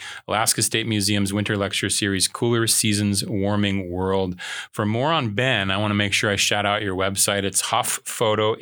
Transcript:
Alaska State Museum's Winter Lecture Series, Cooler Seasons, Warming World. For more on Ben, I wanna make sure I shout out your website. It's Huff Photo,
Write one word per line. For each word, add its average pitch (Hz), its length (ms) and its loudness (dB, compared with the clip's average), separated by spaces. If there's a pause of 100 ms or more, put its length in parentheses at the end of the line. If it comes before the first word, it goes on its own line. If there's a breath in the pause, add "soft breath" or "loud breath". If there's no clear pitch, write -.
(260 loud breath)
Alaska 110 360 0
State 113 240 0
Museum's 104 460 2
Winter 104 260 -2
Lecture 98 320 -2
Series, 98 360 0
Cooler 117 400 0
Seasons, 101 580 2
Warming 98 640 0
World. 92 500 -2 (320 loud breath)
For 107 140 -2
more 123 260 0
on 123 220 0
Ben, 113 360 0
I 95 60 0
wanna 104 180 0
make 101 200 2
sure 107 160 2
I 98 60 2
shout 104 280 2
out 104 180 0
your 92 140 -2
website. 98 480 0
It's 95 160 -2
Huff - 440 -2
Photo, 107 580 0